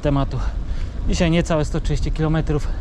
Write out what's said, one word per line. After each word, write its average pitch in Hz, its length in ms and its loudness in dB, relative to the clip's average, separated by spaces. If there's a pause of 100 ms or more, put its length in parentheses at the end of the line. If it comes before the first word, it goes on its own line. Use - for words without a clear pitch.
tematu. 139 340 2 (680)
Dzisiaj 175 240 2
niecałe 165 340 2
sto 156 160 -2
trzydzieści 147 300 0
kilometrów 156 560 0 (140)